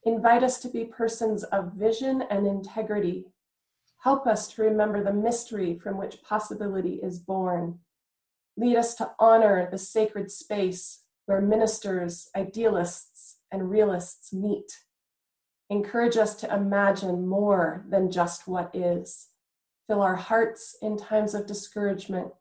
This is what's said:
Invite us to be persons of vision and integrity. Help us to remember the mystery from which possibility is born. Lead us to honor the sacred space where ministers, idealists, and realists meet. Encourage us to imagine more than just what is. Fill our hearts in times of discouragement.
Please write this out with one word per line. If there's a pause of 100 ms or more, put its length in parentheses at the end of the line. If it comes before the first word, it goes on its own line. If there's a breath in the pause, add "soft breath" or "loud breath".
Invite
us
to
be
persons
of
vision
and
integrity. (760)
Help
us
to
remember
the
mystery
from
which
possibility
is
born. (800)
Lead
us
to
honor
the
sacred
space (200)
where
ministers,
idealists, (120)
and
realists
meet. (1000)
Encourage
us
to
imagine
more
than
just
what
is. (600)
Fill
our
hearts
in
times
of
discouragement. (120)